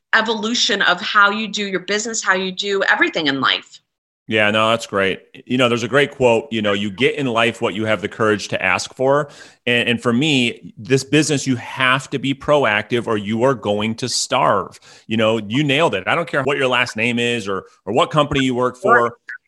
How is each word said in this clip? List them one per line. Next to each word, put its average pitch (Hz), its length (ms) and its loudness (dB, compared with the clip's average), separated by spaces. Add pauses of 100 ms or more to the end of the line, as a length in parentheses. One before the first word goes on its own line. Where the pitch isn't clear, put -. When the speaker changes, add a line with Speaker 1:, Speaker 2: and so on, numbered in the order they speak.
(140)
Speaker 1:
evolution 220 680 0
of 175 180 2
how 202 300 4
you 220 160 -4
do 208 180 -6
your 190 140 -4
business, 214 440 -6
how 190 120 2
you 190 160 -2
do 196 320 -4
everything 208 420 0
in 139 160 -2
life. 98 400 -4 (460)
Speaker 2:
Yeah, 107 240 2
no, 110 180 2
that's 117 160 0
great. 98 380 -2 (240)
You 123 100 -2
know, 127 100 4
there's 117 140 0
a 120 60 -4
great 135 240 2
quote, 117 400 2
you 113 100 -2
know, 104 120 2
"You 101 180 -4
get 127 240 0
in 147 100 -4
life 117 340 0
what 107 140 -2
you 107 120 -4
have 107 160 0
the 101 60 -4
courage 104 420 0
to - 140 -4
ask 90 300 -2
for." 139 360 0 (360)
And, 120 240 2
and 117 120 0
for 120 120 0
me, 127 640 0
this 131 260 0
business, 147 440 0
you 127 80 0
have 131 560 0
to 139 80 -4
be 135 160 -4
proactive 117 720 0
or 113 100 0
you 107 260 -2
are 135 120 4
going 104 400 -2
to 123 120 -8
starve. 123 720 0 (280)
You 110 100 -2
know, 113 220 2
you 110 240 -2
nailed 139 320 2
it. 92 120 -4
I 117 60 2
don't 165 140 -2
care 139 160 -2
what 143 140 -2
your 135 100 0
last 123 280 0
name 117 220 0
is 120 300 -2
or, 95 180 -4 (180)
or 101 100 -6
what 165 180 2
company 147 320 2
you 131 100 0
work 123 240 -2
for. 127 200 2
Speaker 1:
Sure. 117 200 0 (300)